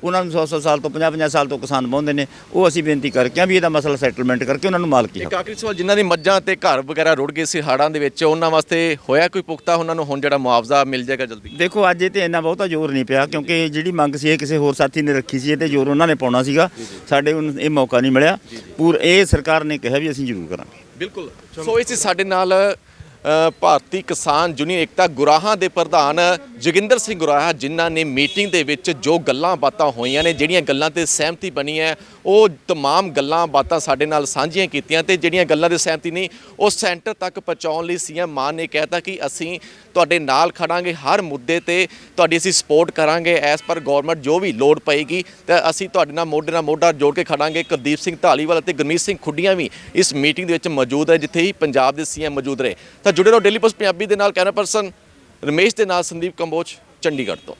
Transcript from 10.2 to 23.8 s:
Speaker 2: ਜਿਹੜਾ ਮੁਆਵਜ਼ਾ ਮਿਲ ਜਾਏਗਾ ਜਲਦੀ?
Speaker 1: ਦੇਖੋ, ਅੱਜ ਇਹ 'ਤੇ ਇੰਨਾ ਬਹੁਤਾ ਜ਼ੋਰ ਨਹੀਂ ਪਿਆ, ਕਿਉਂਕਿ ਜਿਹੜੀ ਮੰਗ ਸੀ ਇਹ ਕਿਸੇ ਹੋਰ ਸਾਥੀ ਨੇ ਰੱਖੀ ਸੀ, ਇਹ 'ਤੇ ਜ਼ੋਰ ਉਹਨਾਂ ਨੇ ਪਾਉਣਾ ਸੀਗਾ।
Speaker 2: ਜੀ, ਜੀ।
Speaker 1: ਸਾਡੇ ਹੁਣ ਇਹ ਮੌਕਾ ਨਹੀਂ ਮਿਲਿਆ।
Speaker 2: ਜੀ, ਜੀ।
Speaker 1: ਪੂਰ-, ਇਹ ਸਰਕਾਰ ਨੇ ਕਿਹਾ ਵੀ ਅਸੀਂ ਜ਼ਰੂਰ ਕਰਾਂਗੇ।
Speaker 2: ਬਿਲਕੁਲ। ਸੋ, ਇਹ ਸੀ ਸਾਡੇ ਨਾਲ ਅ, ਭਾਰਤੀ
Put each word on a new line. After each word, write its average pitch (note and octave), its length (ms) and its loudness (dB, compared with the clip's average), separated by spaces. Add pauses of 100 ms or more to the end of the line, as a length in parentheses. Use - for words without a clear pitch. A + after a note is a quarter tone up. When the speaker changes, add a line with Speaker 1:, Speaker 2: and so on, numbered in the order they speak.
Speaker 2:
ਜਿਹੜਾ C#3+ 160 0
ਮੁਆਵਜ਼ਾ B2+ 460 2
ਮਿਲ C3 220 -4
ਜਾਏਗਾ C3 200 -4
ਜਲਦੀ? A2 240 -14
Speaker 1:
ਦੇਖੋ, F3+ 420 0
ਅੱਜ F3 120 0
ਇਹ F#3+ 60 0
'ਤੇ G3 100 -4
ਇੰਨਾ E3+ 220 0
ਬਹੁਤਾ F3 260 -2
ਜ਼ੋਰ D#3 240 -2
ਨਹੀਂ C3+ 140 0
ਪਿਆ, C3+ 200 2
ਕਿਉਂਕਿ D#3+ 440 -2
ਜਿਹੜੀ D#3 220 -4
ਮੰਗ D3 240 0
ਸੀ D3 140 -2
ਇਹ D#3 80 4
ਕਿਸੇ D3 200 -2
ਹੋਰ C#3+ 160 2
ਸਾਥੀ D3 280 0
ਨੇ D3 120 2
ਰੱਖੀ C3 260 -2
ਸੀ, C#3 120 -2
ਇਹ D3+ 60 2
'ਤੇ D#3+ 100 0
ਜ਼ੋਰ C#3 200 2
ਉਹਨਾਂ D3 200 2
ਨੇ D#3+ 80 2
ਪਾਉਣਾ B2+ 280 0
ਸੀਗਾ। D3 340 2
Speaker 2:
ਜੀ, A#2 60 -12
ਜੀ। - 160 -16 (100)
Speaker 1:
ਸਾਡੇ D3 240 2
ਹੁਣ D3+ 260 -4
ਇਹ D3+ 100 -2
ਮੌਕਾ C3 300 2
ਨਹੀਂ C3 120 2
ਮਿਲਿਆ। D3 260 4 (140)
Speaker 2:
ਜੀ, A2+ 60 -16
ਜੀ। G#2+ 60 -18 (140)
Speaker 1:
ਪੂਰ-, E3 240 2
ਇਹ F3+ 240 4
ਸਰਕਾਰ D#3 380 2
ਨੇ D3+ 140 -4
ਕਿਹਾ B2+ 200 -2
ਵੀ D3+ 140 -2
ਅਸੀਂ C3+ 160 -6
ਜ਼ਰੂਰ F#2 200 -6
ਕਰਾਂਗੇ। - 360 -12 (140)
Speaker 2:
ਬਿਲਕੁਲ। F3+ 320 -12 (360)
ਸੋ, A3+ 140 2
ਇਹ A#3+ 80 0
ਸੀ B3 80 -6
ਸਾਡੇ F#3+ 280 0
ਨਾਲ F#3+ 520 2 (480)
ਅ, D#3+ 260 4
ਭਾਰਤੀ F3 520 0